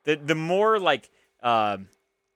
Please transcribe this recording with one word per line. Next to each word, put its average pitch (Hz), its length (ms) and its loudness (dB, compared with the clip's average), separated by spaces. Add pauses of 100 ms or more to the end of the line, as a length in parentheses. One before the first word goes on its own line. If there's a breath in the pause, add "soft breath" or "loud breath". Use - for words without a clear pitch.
The, 151 140 0
the 147 180 -2
more, 196 440 0
like, 151 300 -2 (320)
um, 107 460 0 (480)